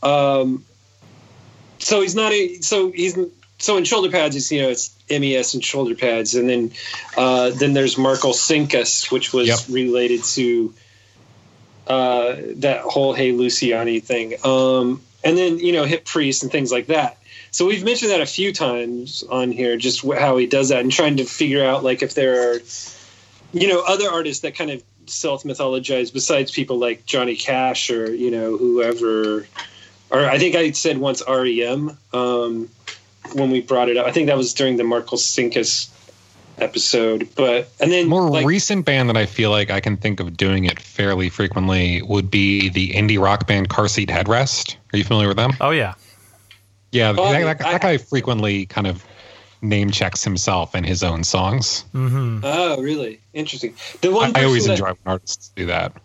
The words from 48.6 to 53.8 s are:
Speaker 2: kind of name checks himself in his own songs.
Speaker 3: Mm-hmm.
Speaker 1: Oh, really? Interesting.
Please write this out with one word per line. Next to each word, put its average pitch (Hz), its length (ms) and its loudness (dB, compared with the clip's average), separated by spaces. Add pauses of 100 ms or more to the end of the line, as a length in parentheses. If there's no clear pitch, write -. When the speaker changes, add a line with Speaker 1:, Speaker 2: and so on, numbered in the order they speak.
Speaker 2:
kind 101 220 -4
of 92 180 -4 (560)
name 101 300 0
checks 95 340 -2
himself 92 500 -2
in 90 100 -2
his 87 180 -2
own 82 200 -2
songs. 95 720 -2
Speaker 3:
Mm-hmm. 127 500 -2
Speaker 1:
Oh, 151 380 -2
really? 131 400 -6 (140)
Interesting. 147 400 -8 (260)